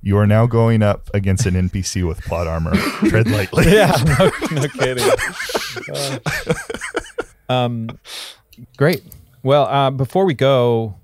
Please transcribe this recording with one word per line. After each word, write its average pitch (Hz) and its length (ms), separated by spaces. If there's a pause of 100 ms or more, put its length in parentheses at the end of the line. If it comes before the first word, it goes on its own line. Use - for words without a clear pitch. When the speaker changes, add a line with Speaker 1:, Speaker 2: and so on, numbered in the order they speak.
Speaker 1:
you 101 160
are 104 100
now 107 200
going 117 360
up - 300
against 98 340
an 90 100
N 90 120
P 95 140
C 90 220
with 82 180
plot 85 240
armor. 80 280
<laughs> - 340
Tread 110 200
lightly. 104 360
Speaker 2:
<laughs> 165 80
Yeah, 196 200 (260)
no, 190 120 (220)
no 143 160
kidding. 127 400 (840)
Uh, 139 260 (1300)
um, 120 400 (880)
great. 147 260 (400)
Well, 135 240
uh, 135 240
before 139 340
we 185 100
go 120 680